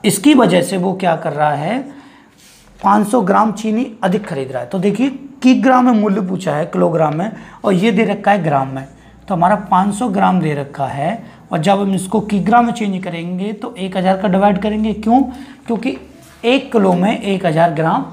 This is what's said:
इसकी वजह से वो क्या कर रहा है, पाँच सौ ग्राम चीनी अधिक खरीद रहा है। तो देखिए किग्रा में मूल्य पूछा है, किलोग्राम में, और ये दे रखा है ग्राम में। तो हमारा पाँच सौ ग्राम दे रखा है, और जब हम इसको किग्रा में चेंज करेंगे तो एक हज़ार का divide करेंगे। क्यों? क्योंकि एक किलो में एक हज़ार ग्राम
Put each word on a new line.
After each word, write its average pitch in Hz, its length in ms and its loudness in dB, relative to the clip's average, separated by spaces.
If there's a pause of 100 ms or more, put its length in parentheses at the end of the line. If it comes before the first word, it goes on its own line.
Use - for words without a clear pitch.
इसकी 277 300 4
वजह 185 280 6
से 190 160 -4
वो 180 160 -2
क्या 185 220 0
कर 156 160 -6
रहा 147 220 0
है, 185 260 -4 (1000)
पाँच 202 280 4
सौ 247 140 2
ग्राम 202 300 2
चीनी 226 340 -2 (160)
अधिक 185 240 -2
खरीद 135 260 -8
रहा 123 100 -6
है। 123 60 -10
तो 190 100 -4
देखिए 202 300 0 (340)
किग्रा 254 400 4
में 247 100 4
मूल्य 208 300 2
पूछा 180 320 -4
है, 156 120 -2
किलोग्राम 160 480 0
में, 185 160 -4 (340)
और 208 100 2
ये 196 180 2
दे 214 120 2
रखा 202 260 0
है 202 120 2
ग्राम 139 260 0
में। 135 180 -10 (420)
तो 196 60 -2
हमारा 180 220 2 (100)
पाँच 196 280 2
सौ 247 160 -4
ग्राम 185 300 2
दे 151 140 0
रखा 139 340 -6
है, 151 520 -6 (120)
और 170 60 -2
जब 196 220 2
हम 196 140 0
इसको 202 280 -2
किग्रा 208 400 2
में 233 100 0
चेंज 196 320 -4
करेंगे 180 500 -6
तो 233 220 -12
एक 190 200 -8
हज़ार 190 200 2
का 196 120 -2
divide 196 340 2
करेंगे। 214 320 -2
क्यों? 226 280 2 (440)
क्योंकि 233 300 -4 (500)
एक 269 260 0
किलो 190 220 4
में 196 260 0
एक 190 260 -2
हज़ार 165 260 2
ग्राम 165 400 0